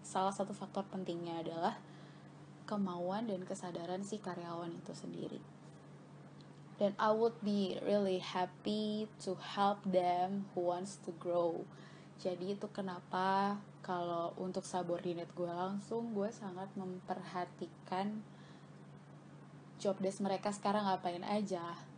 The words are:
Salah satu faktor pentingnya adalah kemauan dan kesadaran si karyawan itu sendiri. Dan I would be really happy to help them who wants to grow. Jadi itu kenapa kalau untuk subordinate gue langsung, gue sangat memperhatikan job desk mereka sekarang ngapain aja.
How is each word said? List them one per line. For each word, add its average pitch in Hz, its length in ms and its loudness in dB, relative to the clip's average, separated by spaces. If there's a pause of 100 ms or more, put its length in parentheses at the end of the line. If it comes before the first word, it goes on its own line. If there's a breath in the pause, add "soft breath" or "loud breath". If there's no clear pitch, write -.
Salah 196 320 2
satu 196 160 0
faktor 196 400 -2
pentingnya 170 480 -2
adalah 165 400 0 (880 loud breath)
kemauan 190 600 0
dan 185 160 0
kesadaran 180 600 -4
si 208 160 -4
karyawan 170 520 -4
itu - 240 -8
sendiri. 160 440 -6 (1400)
Dan 202 240 4
I 214 160 6
would 226 240 4
be 202 480 2
really 196 320 4
happy 214 880 0 (160)
to 185 160 -2
help 202 480 4
them 185 640 4
who 175 160 2
wants 180 400 0
to 175 80 -4
grow. 175 480 4 (560 loud breath)
Jadi 185 360 0
itu 208 160 -4
kenapa 190 880 4 (240)
kalau 175 560 0
untuk 185 240 0
subordinate 175 720 0
gue 175 160 0
langsung, 202 640 0
gue 202 160 2
sangat 190 480 -6
memperhatikan 185 1400 -2 (1500 loud breath)
job 196 240 2
desk 196 240 0
mereka 196 320 2
sekarang 202 320 4
ngapain 185 400 4
aja. 180 480 2 (220)